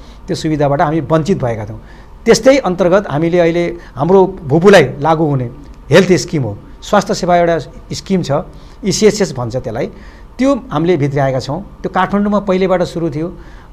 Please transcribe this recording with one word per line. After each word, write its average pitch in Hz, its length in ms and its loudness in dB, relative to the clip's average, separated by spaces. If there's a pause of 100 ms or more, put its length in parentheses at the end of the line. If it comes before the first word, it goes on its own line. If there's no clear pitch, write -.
(280)
त्यो 175 80 -4
सुविधाबाट 147 460 0
हामी 156 180 0
वञ्चित 156 440 0
भएका 110 220 -4
छौँ। 107 160 -14 (440)
त्यस्तै 240 320 6
अन्तर्गत 185 540 0
हामीले 165 280 0
अहिले 170 380 0 (180)
हाम्रो 185 320 4
भूपूलाई 165 640 4 (100)
लागू 160 260 0
हुने 131 240 -2 (400)
हेल्थ 180 220 6
स्किम 147 320 0
हो, 101 140 -6 (240)
स्वास्थ्य 202 320 0
सेवा 175 240 0
एउटा 170 220 2 (340)
स्किम 190 300 -2
छ, 139 80 -4 (520)
इसिएचएस 196 520 2
भन्छ 120 200 -6
त्यसलाई, 123 320 -6 (500)
त्यो 269 180 2
हामीले 165 420 0
भित्राएका 139 420 0
छौँ। 143 220 -6
त्यो - 280 -10
काठमाडौँमा 202 500 0
पहिलेबाट 185 440 0
सुरु 165 260 -4
थियो, 156 180 -6 (460)